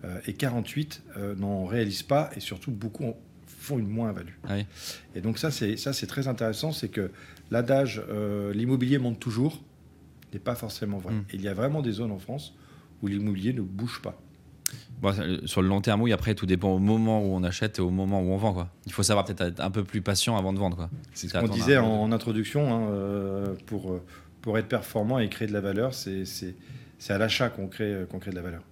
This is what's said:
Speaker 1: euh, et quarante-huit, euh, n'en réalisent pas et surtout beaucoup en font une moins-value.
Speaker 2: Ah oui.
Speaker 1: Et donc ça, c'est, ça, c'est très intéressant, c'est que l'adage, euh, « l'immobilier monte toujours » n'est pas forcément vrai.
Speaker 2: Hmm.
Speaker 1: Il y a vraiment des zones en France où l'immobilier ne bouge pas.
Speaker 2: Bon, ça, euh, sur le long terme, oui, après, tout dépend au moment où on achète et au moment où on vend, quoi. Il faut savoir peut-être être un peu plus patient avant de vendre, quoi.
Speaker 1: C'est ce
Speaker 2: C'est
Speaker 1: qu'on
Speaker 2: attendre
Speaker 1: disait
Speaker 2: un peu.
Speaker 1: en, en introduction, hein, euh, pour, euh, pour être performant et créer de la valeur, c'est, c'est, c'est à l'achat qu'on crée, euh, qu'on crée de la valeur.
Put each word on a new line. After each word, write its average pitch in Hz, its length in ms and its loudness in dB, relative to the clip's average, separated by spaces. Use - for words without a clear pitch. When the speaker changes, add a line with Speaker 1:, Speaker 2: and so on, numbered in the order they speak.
Speaker 1:
euh, 90 220 -8
et 104 80 -4
quarante-huit, 135 680 -4
euh, 101 180 -4
n'en 98 320 -2
réalisent 104 360 0
pas 147 340 2
et 104 40 -8
surtout - 300 -8
beaucoup 113 340 -6
en 113 120 -4
font - 320 -6
une 107 100 0
moins-value. 101 460 -4
Speaker 2:
Ah 98 100 -2
oui. 104 120 0
Speaker 1:
Et 87 60 -6
donc 110 180 0
ça, 160 120 0
c'est, 113 260 0
ça, 139 160 -4
c'est 110 140 -4
très 135 220 -4
intéressant, 117 440 -2
c'est 113 160 -4
que 95 220 -2
l'adage, 120 580 2
euh, « 104 460 -2
l'immobilier 127 440 4
monte 120 200 0
toujours » 123 440 0
n'est 95 60 -8
pas 123 160 -2
forcément 101 440 -4
vrai. 107 160 -4
Speaker 2:
Hmm. 104 180 -2
Speaker 1:
Il 98 100 -6
y 101 60 -2
a 98 60 -2
vraiment 143 280 2
des 117 100 0
zones 110 200 -2
en 95 60 -6
France 135 360 -10
où 101 60 0
l'immobilier 101 440 0
ne 117 100 -2
bouge 95 400 -6
pas. - 180 -10
Speaker 2:
Bon, 98 120 4
ça, 101 100 0
euh, 82 240 0
sur 92 160 4
le 92 60 6
long 98 120 4
terme, 107 220 4
oui, 117 100 6
après, 104 220 2
tout 101 120 -2
dépend 92 220 4
au 95 100 6
moment 110 440 6
où 98 120 2
on 90 80 2
achète 90 360 0
et 95 40 2
au 90 80 2
moment 95 300 2
où 90 60 2
on 95 100 2
vend, 104 160 4
quoi. 87 180 -2
Il 90 60 -8
faut 104 100 0
savoir 101 220 6
peut-être 90 160 -4
être 87 200 0
un 85 100 0
peu 101 120 0
plus 92 200 -4
patient 101 340 2
avant 95 160 0
de 95 60 0
vendre, 90 180 0
quoi. 85 140 -6
Speaker 1:
C'est - 120 -8
ce - 60 -8
Speaker 2:
C'est 90 60 0
Speaker 1:
qu'on 113 80 4
Speaker 2:
attendre 104 120 0
Speaker 1:
disait 139 180 8
Speaker 2:
un 123 60 6
peu. 113 60 4
Speaker 1:
en, 107 140 4
en 110 100 2
introduction, 113 640 0
hein, 110 160 0
euh, 98 640 -2
pour, 95 260 -4
euh, 90 100 -4
pour 110 160 0
être 104 100 0
performant 113 500 0
et 107 100 2
créer 107 200 -4
de 104 40 -2
la 104 80 0
valeur, 104 340 0
c'est, 95 320 -6
c'est, 92 280 -8
c'est - 140 -4
à 98 60 2
l'achat 113 300 4
qu'on 98 200 -6
crée, 104 260 -2
euh, 92 120 -4
qu'on 95 120 -8
crée 95 120 -8
de 90 60 -6
la 87 60 -6
valeur. 82 300 -8